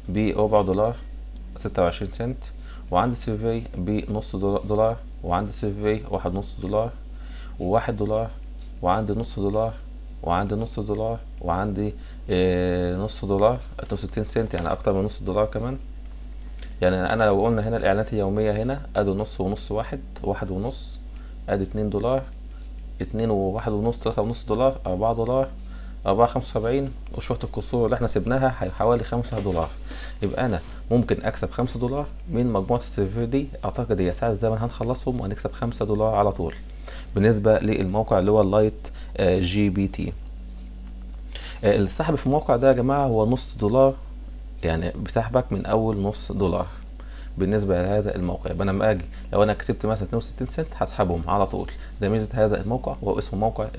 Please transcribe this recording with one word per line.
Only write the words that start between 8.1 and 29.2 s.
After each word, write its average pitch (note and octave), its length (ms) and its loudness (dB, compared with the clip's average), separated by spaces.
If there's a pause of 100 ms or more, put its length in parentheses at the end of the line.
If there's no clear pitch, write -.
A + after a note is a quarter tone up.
وعندي G2+ 300 2
نص A2+ 260 -4
دولار، G#2+ 340 2 (500)
وعندي G2 320 0
نص A2+ 260 -2
دولار، G#2+ 380 -2 (220)
وعندي، G2 540 0 (360)
آه، F2+ 640 2
نص G2+ 280 -4
دولار، G#2 340 4 (200)
اتنين - 140 -8
وستين G#2 320 -2
سنت، A2+ 300 -2
يعني E2+ 180 0
أكتر - 200 2
من G2 120 2
نص - 180 -4
دولار G2 240 2
كمان. B2+ 320 -4 (1040)
يعني F#2 300 2
أنا A2 120 4
لو G2+ 200 6
قلنا A2 240 2
هنا A2+ 80 2
الإعلانات G#2 360 2
اليومية G#2 500 2
هنا، C3+ 180 -2 (160)
أدي G2+ 140 4
نص G2+ 300 -2
ونص، G2 320 -2
واحد، A2+ 280 -4 (220)
واحد G2+ 280 -2
ونص، G2+ 480 -6 (500)
أدي G2 160 0
اتنين G#2+ 260 -2
دولار، A#2 320 0 (800)
اتنين A2 300 -2
وواحد G#2 420 0
ونص، A2 260 0
تلاتة A2 240 0
ونص A2+ 220 -4
دولار، C3 420 2
أربعة G#2 280 0
دولار، B2 340 0 (580)
أربعة G#2 200 6
خمسة - 320 -2
وسبعين، B2+ 320 0 (240)
وشورت - 300 -4
الكسور A#2 400 0
اللي A2+ 120 4
احنا A#2 100 2
سبناها B2+ 520 2
هي F#2 120 -2
حوالي A2+ 340 4
خمسة A#2+ 360 -2